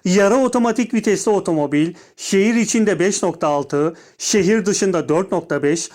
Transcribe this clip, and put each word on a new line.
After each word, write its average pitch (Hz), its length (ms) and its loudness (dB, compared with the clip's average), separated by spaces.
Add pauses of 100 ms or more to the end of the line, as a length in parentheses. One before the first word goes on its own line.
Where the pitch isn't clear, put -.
Yarı 202 300 4
otomatik 240 600 0
vitesli 214 360 0
otomobil 165 640 0 (220)
şehir 202 380 0
içinde 214 440 0
beş 185 240 -2
nokta 170 260 -2
altı, 147 460 -2 (240)
şehir 202 480 0
dışında 180 420 0
dört 180 240 0
nokta 160 300 -4
beş, 147 320 -2